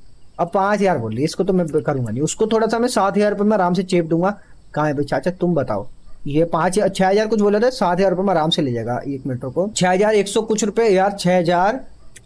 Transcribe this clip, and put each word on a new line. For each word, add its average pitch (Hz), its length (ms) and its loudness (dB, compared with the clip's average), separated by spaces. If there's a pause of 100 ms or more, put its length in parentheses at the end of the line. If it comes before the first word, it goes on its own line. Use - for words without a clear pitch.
(400)
अब 170 140 -4
पाँच 196 260 2
हज़ार 185 180 2
बोल 113 140 -6
रही 110 80 -4
है, 143 60 0
इसको - 180 -4
तो 190 100 0
मैं 180 140 2
ब-, 147 140 0
करूँगा 127 300 -2
नहीं। 120 100 -4
उसको 165 260 0
थोड़ा 220 200 2
सा 226 120 0
मैं 240 100 2
सात 196 280 0
हज़ार 208 140 4
रुपये 202 160 0
में 214 60 4
आराम 180 200 2
से 190 120 0
चेप 175 200 0
दूंगा। 165 240 0 (440)
कहाँ 151 140 0
है 151 60 0
भाई 143 120 -2
चाचा, 143 260 -2
तुम 175 240 0
बताओ। 110 320 -2 (400)
ये 151 180 2
पाँच, 175 340 0 (100)
छः 190 180 0
हज़ार 208 200 2
कुछ 214 140 2
बोला 202 180 4
था, 240 120 2
सात 180 260 0
हज़ार 190 140 2
रुपये 185 140 0
में 196 80 2
आराम 156 160 2
से 170 120 0
ले 131 100 0
जाएगा। 117 360 -4
एक 139 200 -6
मिनट 127 160 -4
रुको, 160 320 -2
छः 180 140 2
हज़ार 208 260 2
एक 202 120 2
सौ 220 160 0
कुछ 220 200 -2
रुपये 220 260 0
यार, 190 300 2
छः 180 180 2
हज़ार 180 460 2 (420)